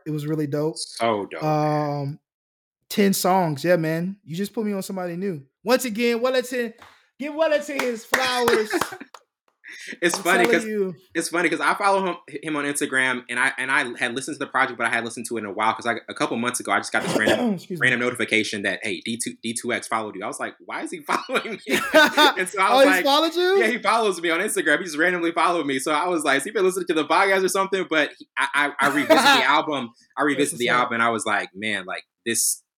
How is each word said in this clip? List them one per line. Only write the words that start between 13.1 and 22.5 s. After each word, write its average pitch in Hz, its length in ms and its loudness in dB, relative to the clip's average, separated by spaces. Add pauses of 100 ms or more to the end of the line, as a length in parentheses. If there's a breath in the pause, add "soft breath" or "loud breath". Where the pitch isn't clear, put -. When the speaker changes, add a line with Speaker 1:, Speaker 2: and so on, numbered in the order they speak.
Speaker 2:
and 120 100 -4
I, 131 180 2
and 127 140 -4
I 143 140 2 (120)
had 120 180 -2
listened 135 200 -8
to 127 40 -10
the 135 80 -6
project, 131 300 0
but 117 100 0
I - 20 0
had 117 140 0
listened 117 240 -8
to 117 100 -6
it 110 40 -6
in 107 40 -8
a 101 60 -6
while 110 220 2
'cause 110 120 -10
I, 117 100 0 (140)
a 104 40 -8
couple 147 240 -2
months 120 220 -2
ago, - 120 -2
I 98 80 4
just - 120 -8
got 110 120 0
this 196 140 0
random, 214 360 2
Speaker 1:
<clears throat> - 20 -8
Excuse 170 240 -8
me. 123 60 0
Speaker 2:
random 123 140 2
notification 113 640 0
that, 95 200 -2
hey, 98 220 -6
D 117 160 -4
two, 123 120 -6 (100)
D 113 100 -4
two 117 200 -6
X 101 140 -4
followed 110 280 -4
you. 92 80 -10
I 107 40 -6
was 139 120 -10
like, 113 200 -8
"Why 107 240 -10
is 320 80 -10
he 175 100 -10
<laughs> - 60 -20
following - 460 -4
me?" - 140 -10
Speaker 1:
<laughs> - 260 -2 (440)
Speaker 2:
And 185 100 -2
so 403 140 -2